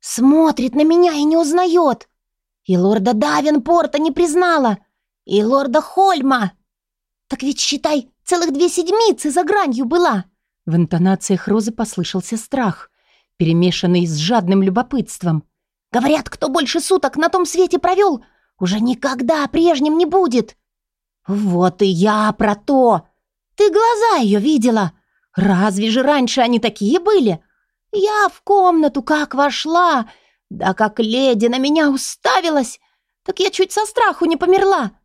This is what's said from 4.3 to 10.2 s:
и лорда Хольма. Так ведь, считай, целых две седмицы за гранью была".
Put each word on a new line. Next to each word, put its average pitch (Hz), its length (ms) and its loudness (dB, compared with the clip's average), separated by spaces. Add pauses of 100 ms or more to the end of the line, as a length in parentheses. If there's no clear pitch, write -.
и 202 180 0
лорда 269 380 0
Хольма. 269 720 0 (760)
Так - 140 -8
ведь, 269 180 -4
считай, 302 500 -4 (140)
целых 339 280 -2
две 320 160 2
седмицы 359 600 0
за 311 120 0
гранью 294 440 0
была". 269 400 0 (400)